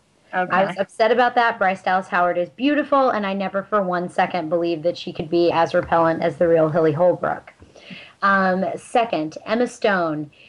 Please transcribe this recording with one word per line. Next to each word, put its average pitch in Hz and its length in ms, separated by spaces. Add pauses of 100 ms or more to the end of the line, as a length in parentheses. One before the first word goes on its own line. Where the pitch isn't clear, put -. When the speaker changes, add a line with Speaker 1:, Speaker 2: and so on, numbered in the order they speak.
(340)
Speaker 1:
Okay. 180 160
Speaker 2:
I 185 140
was 180 140
upset 220 340
about 240 240
that. 233 240
Bryce 190 200
Dallas 185 280
Howard 175 280
is 175 120
beautiful, 277 640
and 208 140
I 196 100
never 196 280
for 208 180
one 180 280
second 175 400
believed 170 340
that 170 160
she 180 140
could 165 180
be 170 220
as 165 200
repellent 165 520
as 165 140
the 175 100
real 160 220
Hilly 160 200
Holbrook. 160 640 (680)
Um, 190 440 (120)
second, 170 720
Emma 233 220
Stone, 165 640 (160)